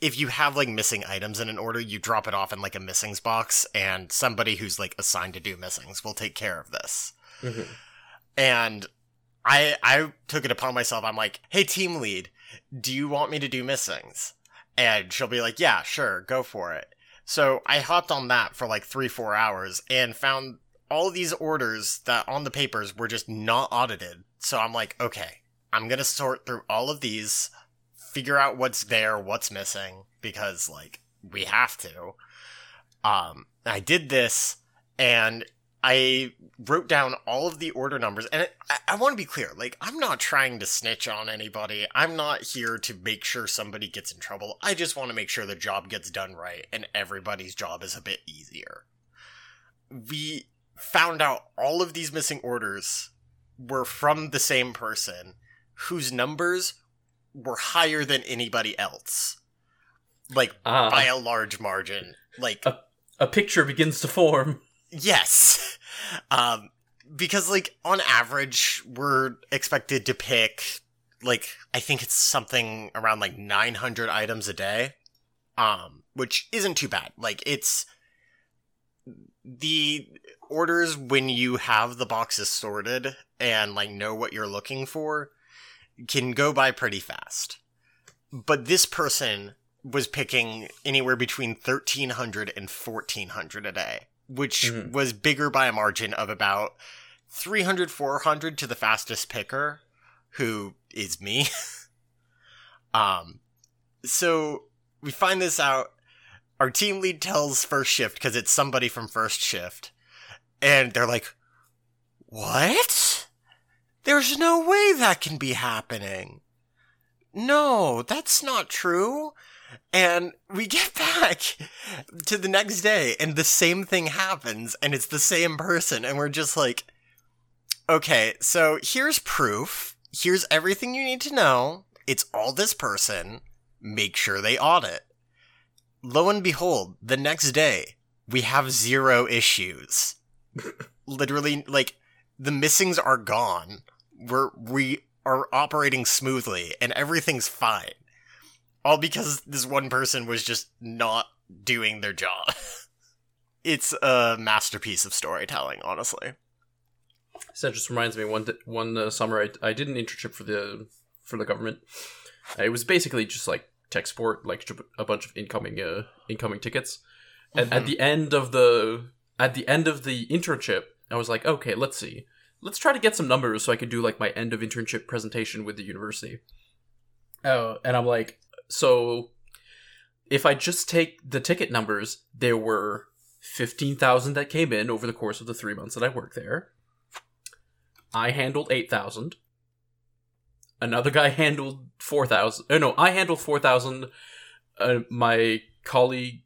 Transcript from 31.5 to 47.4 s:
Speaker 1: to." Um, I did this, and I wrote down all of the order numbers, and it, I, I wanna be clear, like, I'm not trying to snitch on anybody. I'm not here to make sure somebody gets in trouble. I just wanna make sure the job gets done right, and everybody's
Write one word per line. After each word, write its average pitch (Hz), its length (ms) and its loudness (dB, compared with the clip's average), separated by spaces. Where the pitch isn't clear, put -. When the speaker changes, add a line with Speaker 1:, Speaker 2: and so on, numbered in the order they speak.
Speaker 1:
to." 87 360 -14
Um, 87 440 0
I 104 140 0
did 151 300 2
this, 127 480 2
and 113 460 4
I 131 500 4
wrote 135 300 0
down 135 280 4
all 131 200 0
of 160 120 -8
the 160 120 -6
order 135 280 -4
numbers, 110 280 -4
and 160 160 0
it, - 120 -6
I, 143 80 0
I 196 60 2
wanna 254 200 2
be 196 100 -6
clear, 120 300 -8
like, 120 260 -10
I'm 247 180 -8
not 143 200 0
trying 131 400 0
to 104 60 -8
snitch - 420 -4
on 110 220 -6
anybody. 107 560 -8
I'm 160 200 2
not 147 280 -2
here 117 340 -6
to 110 160 -8
make 101 300 -6
sure 117 240 -4
somebody 104 400 -6
gets 95 240 -12
in - 80 -16
trouble. 101 420 -10
I 196 140 0
just 165 200 -4
wanna 127 180 -8
make 110 160 -6
sure 110 180 -4
the 101 80 -8
job 95 340 -4
gets 101 220 -10
done 95 240 -8
right, 87 360 -14
and 107 240 -8
everybody's 95 600 -6